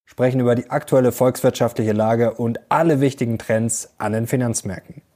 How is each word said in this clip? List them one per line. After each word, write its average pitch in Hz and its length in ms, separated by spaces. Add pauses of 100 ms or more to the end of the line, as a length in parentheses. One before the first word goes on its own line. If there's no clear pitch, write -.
sprechen 127 340
über 120 140
die 123 160
aktuelle 131 420
volkswirtschaftliche 120 800
Lage 113 400
und 117 280 (100)
alle 151 320
wichtigen 127 340
Trends 113 640
an 104 140
den 113 140
Finanzmärkten. 117 760 (140)